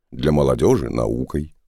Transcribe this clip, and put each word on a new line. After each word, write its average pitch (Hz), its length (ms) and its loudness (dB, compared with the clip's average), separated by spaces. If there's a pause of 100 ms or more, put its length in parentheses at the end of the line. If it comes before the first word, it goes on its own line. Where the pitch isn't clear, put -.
(120)
для 64 200 -2
молодежи — 71 600 2
наукой. 62 640 -4 (120)